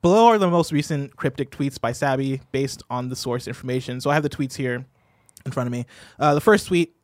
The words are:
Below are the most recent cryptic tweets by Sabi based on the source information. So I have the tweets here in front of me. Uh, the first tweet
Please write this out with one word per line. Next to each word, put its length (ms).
Below 260
are 120
the 100
most 220
recent 440
cryptic 360
tweets 280
by 120
Sabi 500
based 380
on 200
the 60
source 320
information. 540
So 80
I 60
have 80
the 60
tweets 260
here 280
in 60
front 160
of 40
me. 140
Uh, 140
the 80
first 260
tweet 360